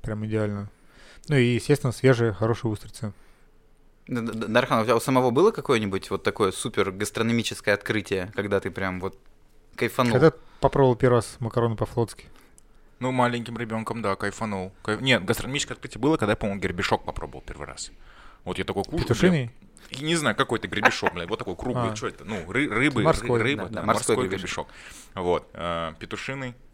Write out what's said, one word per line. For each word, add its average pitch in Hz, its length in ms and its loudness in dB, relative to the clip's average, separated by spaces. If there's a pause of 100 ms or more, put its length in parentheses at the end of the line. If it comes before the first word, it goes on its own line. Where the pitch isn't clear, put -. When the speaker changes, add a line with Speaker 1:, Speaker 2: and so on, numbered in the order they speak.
Speaker 1:
прям 107 240 -6
идеально. 107 440 -2 (580)
Ну 151 80 2
и, 123 200 6
естественно, 135 360 2
свежие, 117 420 4
хорошие 110 380 0
устрицы. - 420 -8 (920)
Speaker 2:
Д-, 123 140 -2
д-, 113 120 -4
д-, 110 140 -4
Дархан, 123 340 4
у - 20 2
тебя 113 120 4
у 113 40 4
самого 127 320 2
было 175 200 6
какое-нибудь 107 600 0
вот 95 120 -4
такое 101 280 2
супер 98 400 -2
гастрономическое 110 800 0
открытие, 101 640 -2
когда 101 240 0
ты 95 100 -4
прям 92 300 -4
вот 92 180 -8 (580)
кайфанул? 123 380 0
Speaker 1:
Когда 147 200 8 (260)
попробовал 131 360 4
первый 123 200 4
раз - 240 -2
макароны 117 360 -2
по-флотски? - 500 -4 (760)
Speaker 3:
Ну, 127 120 -4
маленьким 120 460 0
ребёнком, 113 440 -4
да, 98 140 2
кайфанул. 98 560 -6 (120)
Кайф-, 107 180 -2
нет, 120 240 4
гастрономическое 127 500 -2
открытие - 240 -14
было, 147 180 2
когда 107 160 2
я, - 40 2
по-моему, 101 240 -4
гребешок 92 420 -2
попробовал 71 420 -10
первый 69 220 -12
раз. - 240 -14 (540)
Вот 92 140 -6
я 95 40 -4
такой 98 200 -4
кушаю, - 180 -4
Speaker 1:
Петушиный? 131 500 2 (380)
Speaker 3:
блин, 131 120 -10
я... 147 60 -6
не 170 80 2
знаю, 143 200 2
какой 123 240 0
это 101 80 -6
гребешок, 101 460 2
блядь, 85 140 -6
вот 110 120 -4
такой 95 160 -6
круглый, 120 360 -2
Speaker 1:
А. 110 40 -6
Speaker 3:
чё 107 120 -6
это? - 180 -10
Ну, 104 120 -6 (140)
ры-, 135 180 0
рыбы, 123 320 2
Speaker 1:
Морской. 123 380 2
Speaker 3:
ры-, 110 40 0
рыба, 120 200 -2
Speaker 2:
Да, 90 60 -8
Speaker 3:
да, 110 120 -8
Speaker 2:
да, - 60 -6
морской 113 280 2
Speaker 3:
морской 127 140 0
Speaker 2:
гребешок. 90 380 -6
Speaker 3:
гребешок. - 560 -14
Вот, 87 300 0
э, 82 460 -6
петушиный. 131 540 -10 (200)